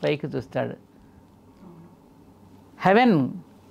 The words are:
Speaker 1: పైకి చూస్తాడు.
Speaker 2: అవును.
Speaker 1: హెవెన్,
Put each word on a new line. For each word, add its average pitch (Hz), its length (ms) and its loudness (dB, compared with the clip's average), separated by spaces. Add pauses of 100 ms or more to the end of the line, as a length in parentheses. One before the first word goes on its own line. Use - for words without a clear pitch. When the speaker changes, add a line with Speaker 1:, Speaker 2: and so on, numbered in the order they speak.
Speaker 1:
పైకి 147 240 -4
చూస్తాడు. 123 420 -6
Speaker 2:
అవును. - 280 -20 (1800)
Speaker 1:
హెవెన్, 196 480 4 (420)